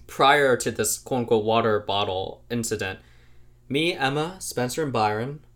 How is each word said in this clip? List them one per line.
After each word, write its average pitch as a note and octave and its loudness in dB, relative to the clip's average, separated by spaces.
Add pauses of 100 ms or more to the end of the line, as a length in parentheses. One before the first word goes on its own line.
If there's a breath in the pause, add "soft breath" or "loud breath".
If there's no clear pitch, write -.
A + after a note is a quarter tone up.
prior C#3 4
to B2 -2
this - -2
quote-unquote A#2 0
water A2 4
bottle G2 -4
incident, G#2+ -4 (680 soft breath)
me, D#3+ 0
Emma, D3+ -2
Spencer, B2+ -4
and C3+ -4
Byron, A2+ 0 (160)